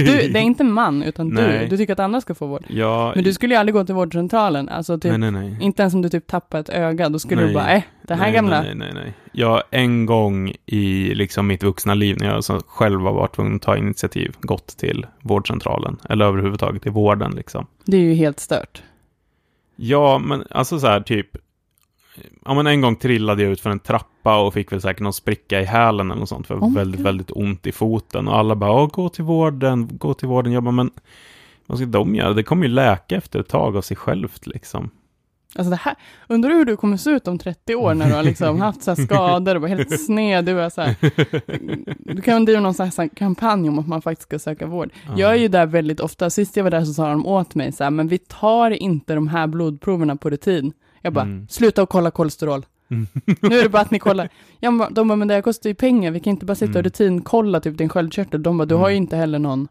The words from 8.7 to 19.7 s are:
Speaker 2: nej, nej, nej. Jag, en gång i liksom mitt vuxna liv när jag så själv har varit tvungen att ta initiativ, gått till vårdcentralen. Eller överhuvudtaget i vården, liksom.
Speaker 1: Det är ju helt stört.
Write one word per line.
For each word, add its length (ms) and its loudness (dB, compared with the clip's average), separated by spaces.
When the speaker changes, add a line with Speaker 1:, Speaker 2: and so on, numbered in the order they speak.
Speaker 2:
nej, 200 -10
nej, 100 -10
nej. 100 -12
Jag, 380 2
en 360 2
gång 460 2
i 480 0
liksom 320 -2
mitt 160 -2
vuxna 320 0
liv 260 2
när 60 -2
jag 180 -2
så 220 -2
själv 340 0
har 120 0
varit 220 -2
tvungen 220 -2
att 60 -8
ta 140 0
initiativ, 640 -4
gått 260 -4
till 400 -6
vårdcentralen. 760 -2
Eller 160 2
överhuvudtaget 600 0
i 40 -2
vården, 420 0
liksom. 340 -10
Speaker 1:
Det 120 2
är 60 6
ju 120 4
helt 260 0
stört. 420 -6